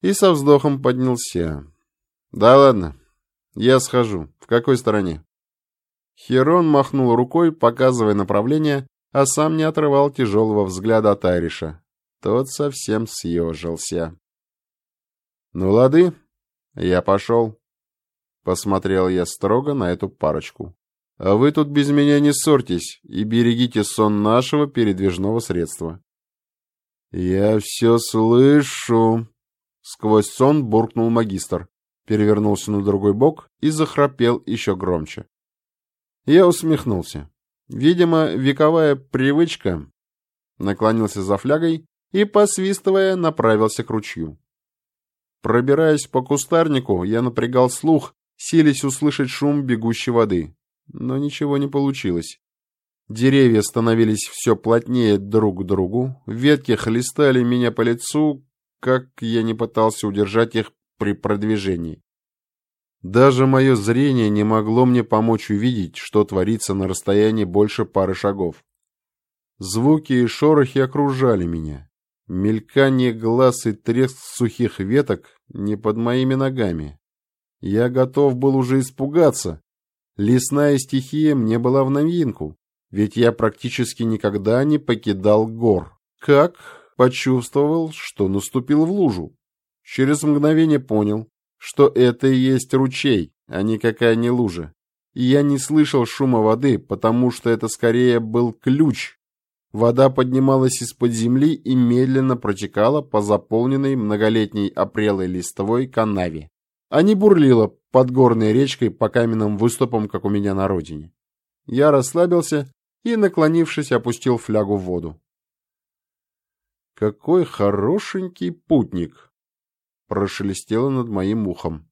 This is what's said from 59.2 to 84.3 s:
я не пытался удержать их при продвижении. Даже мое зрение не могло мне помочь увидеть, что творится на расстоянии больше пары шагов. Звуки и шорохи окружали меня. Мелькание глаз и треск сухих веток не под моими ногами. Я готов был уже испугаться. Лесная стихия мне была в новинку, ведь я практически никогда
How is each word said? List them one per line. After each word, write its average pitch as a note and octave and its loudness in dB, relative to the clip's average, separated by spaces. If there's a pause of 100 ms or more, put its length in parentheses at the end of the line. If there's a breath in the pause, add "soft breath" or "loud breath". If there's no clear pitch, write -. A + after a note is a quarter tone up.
я A2+ -2
не A2+ -2
пытался A2 -2
удержать G#2 0
их A2 -4 (260)
при G2+ -4
продвижении. G2 -4 (1000)
Даже B2+ 4
мое C3 4
зрение A#2 0
не G#2 0
могло A2 2
мне B2 2
помочь A2 0
увидеть, G#2 -2
что - 0
творится G2+ -2
на F#2+ -2
расстоянии G#2 0
больше G2+ 0
пары F#2+ -2
шагов. G2 -4 (920)
Звуки B2+ 0
и B2 2
шорохи D3 2
окружали C3 0
меня. D#2 -8 (380)
Мелькание A#2 0
глаз A#2+ 0
и A2 -2
треск B2 -4
сухих - -6
веток G#2 -2 (100)
не G#2 -6
под A2 -4
моими B2+ -2
ногами. G#2 -4 (640)
Я G#2 -2
готов C3 0
был C3+ 0
уже C3 0
испугаться. C3+ -2 (540)
Лесная B2+ 0
стихия C#3 -2
мне A2+ 0
была B2+ 0
в C3+ -4
новинку, C#3+ -4 (340)
ведь G2+ -2
я A#2 4
практически A#2 -4
никогда G#2+ 0